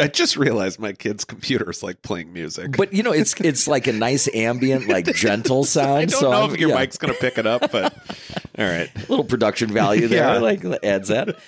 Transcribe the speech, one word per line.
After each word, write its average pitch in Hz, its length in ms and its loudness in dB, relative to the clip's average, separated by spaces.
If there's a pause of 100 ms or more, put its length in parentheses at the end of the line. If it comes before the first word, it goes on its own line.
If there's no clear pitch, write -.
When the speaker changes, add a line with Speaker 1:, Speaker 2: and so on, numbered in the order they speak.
Speaker 1:
I 143 60 2
just - 280 0
realized 110 440 0
my 107 120 -6
kid's 104 320 -6
computer 104 460 -4
is, - 140 -10
like, 92 180 -10
playing 87 300 -8
music. 87 440 -10
Speaker 2:
But, 196 160 2
you 196 120 2
know, 233 80 0
it's, 156 280 2
it's 151 280 2
like 139 180 0
a 127 60 2
nice 120 420 0
ambient, 123 540 0
like, 90 180 2
Speaker 1:
<laughs> - 80 0
Speaker 2:
gentle 113 500 2
sound. 139 340 2
Speaker 1:
I 156 80 2
don't 165 140 2
Speaker 2:
So 139 120 4
Speaker 1:
know 214 120 4
Speaker 2:
I'm, 147 80 0
Speaker 1:
if - 80 -4
your 160 100 2
Speaker 2:
yeah. 120 100 2
Speaker 1:
mic's - 180 -4
gonna 139 160 -2
pick 127 240 -2
it 110 80 0
up, 123 240 0
but 120 240 -2
Speaker 2:
<laughs> - 640 -14
Speaker 1:
all 107 80 0
right. 85 280 -2
Speaker 2:
A 101 140 -10
little 135 160 2
production 110 460 0
value 107 380 2
there. 160 160 4 (100)
Speaker 1:
Yeah. 101 40 2
Speaker 2:
Like, 104 260 0 (200)
adds 98 240 0
that. 127 400 0